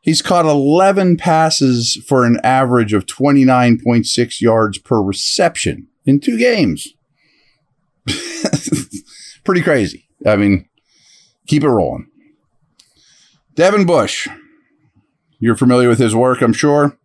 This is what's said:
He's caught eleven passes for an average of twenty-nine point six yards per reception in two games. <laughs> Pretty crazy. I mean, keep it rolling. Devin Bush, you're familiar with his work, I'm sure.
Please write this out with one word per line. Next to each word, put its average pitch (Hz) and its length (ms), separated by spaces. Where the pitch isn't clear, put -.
He's - 200
caught 175 240
eleven 170 720
passes 156 760
for 131 160
an 117 200
average 123 500
of 98 140
twenty-nine 127 760
point 120 220
six - 340
yards 110 380
per 113 240
reception - 880
in 139 140
two 117 180
games. 123 520
<laughs> - 1400
Pretty 180 180
crazy. 127 460
I 107 100
mean, 101 340
keep 147 160
it 151 60
rolling. 90 380
Devin 196 300
Bush, 147 420
you're 113 160
familiar 123 340
with 113 100
his 113 160
work, 123 260
I'm 117 120
sure. 143 520